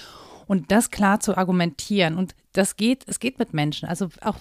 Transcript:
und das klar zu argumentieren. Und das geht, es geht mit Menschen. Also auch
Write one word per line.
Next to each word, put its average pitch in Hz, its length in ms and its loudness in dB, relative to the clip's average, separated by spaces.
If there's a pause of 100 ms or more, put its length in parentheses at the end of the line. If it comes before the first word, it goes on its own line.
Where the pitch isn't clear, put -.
(460)
und 190 240 0
das 226 220 4
klar 220 280 2
zu 190 160 -2
argumentieren. 180 800 0
Und 185 180 -4 (180)
das 190 240 0
geht, 240 300 0
es - 120 -8
geht 247 220 -4
mit - 120 -4
Menschen. 147 360 -2
Also 175 200 -4 (140)
auch - 180 -4